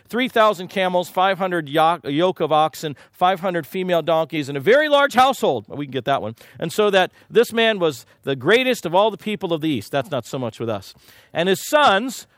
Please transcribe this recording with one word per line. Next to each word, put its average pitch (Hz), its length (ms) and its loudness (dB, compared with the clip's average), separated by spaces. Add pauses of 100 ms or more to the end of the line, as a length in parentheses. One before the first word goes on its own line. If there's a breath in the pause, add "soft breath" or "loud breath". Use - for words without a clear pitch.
three 247 200 -4
thousand 208 400 2
camels, 180 400 -2
five 185 300 0
hundred 180 280 -4
yo-, 156 380 2
yoke 165 360 -2
of 151 120 0
oxen, 156 440 -2 (140 soft breath)
five 180 300 0
hundred 175 260 -4
female 180 360 -2
donkeys, 160 480 -2
and 143 80 -6
a - 20 -4
very 277 300 4
large 285 240 2
household. 214 540 2
We 139 180 -10
can 131 60 -16
get 127 120 -6
that 139 160 0
one. 110 160 -10 (220 loud breath)
"And 160 120 -6
so 208 200 0
that 185 220 2 (180 soft breath)
this - 200 2
man 220 280 0
was 156 260 -2 (200 soft breath)
the 139 120 -4
greatest 226 480 2
of 160 100 -4
all 208 160 4
the 196 60 -10
people 185 380 -4
of 147 80 -6
the 160 80 -2
east." 117 200 -6
That's 143 200 -4
not 127 160 -6
so 143 120 -10
much 120 220 -8
with 117 80 -6
us. 101 240 -8 (400 soft breath)
"And 170 160 -2
his 190 180 -2
sons 254 600 2 (120)